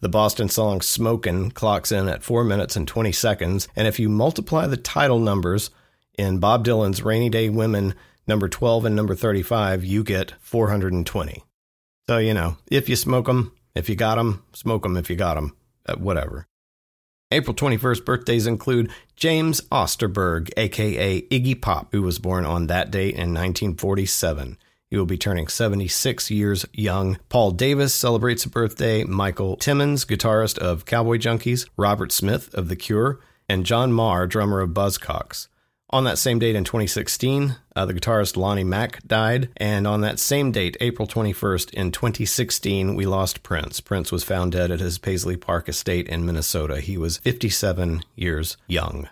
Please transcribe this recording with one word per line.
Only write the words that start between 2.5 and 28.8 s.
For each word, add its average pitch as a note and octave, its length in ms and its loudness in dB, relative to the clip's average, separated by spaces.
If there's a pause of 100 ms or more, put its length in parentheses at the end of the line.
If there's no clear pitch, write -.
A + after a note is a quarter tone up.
and D#2 120 -2
twenty A2 240 0
seconds, G2 640 0
and A2 120 2
if G#2+ 120 0
you A2 80 2
multiply C#3+ 600 2
the C3 100 -2
title C3+ 420 2
numbers G2 520 0 (440)
in G2 220 0
Bob A2 260 4
Dylan's G#2+ 380 2
"Rainy A2+ 280 2
Day A2+ 200 2
Women" G#2 460 0 (320)
number G#2 200 2
twelve A#2 380 2
and G#2+ 100 2
number G#2 200 0
thirty-five, G2 680 0
you G2 200 0
get F#2+ 360 -2
four A2+ 300 0
hundred F#2+ 240 0
and F2 140 0
twenty. - 360 -6 (640)
So, A#2+ 120 2
you A2 160 2
know, E2+ 220 0 (120)
if C#3 180 0
you B2+ 80 2
smoke B2+ 320 2
'em, B2+ 240 2 (220)
if - 160 -2
you G#2 60 0
got A2+ 240 2
'em, A2 240 0 (100)
smoke A2 320 -2
'em F#2 100 0
if F2 140 -2
you F2 60 -2
got E2+ 220 0
'em. D2 160 -4 (340)
Uh, - 80 -2
whatever. E2+ 500 -4 (840)
April C3 240 0
twenty-first A#2+ 520 0
birthdays A#2+ 420 0
include A#2 420 0 (280)
James D#3+ 420 2 (100)
Osterberg, F#2 840 0
A G#2+ 140 0
K G#2+ 280 -2
A F#2+ 260 0
Iggy C3 380 0
Pop, F2 300 -2
who G#2 100 2
was F2+ 180 0
born F2+ 260 0
on E2 220 0
that F2 220 0
date G2 260 0
in E2+ 180 -2
nineteen F2+ 420 -2
forty-seven. F#2 840 -2 (320)
He - 60 -4
will G2 100 2
be F2 120 0
turning F2 320 -2
seventy-six G#2+ 840 -2
years G#2 400 0
young. F#2+ 560 0
Paul A2 240 4
Davis C3+ 420 2
celebrates A#2 520 0
a - 40 -8
birthday. A2+ 540 0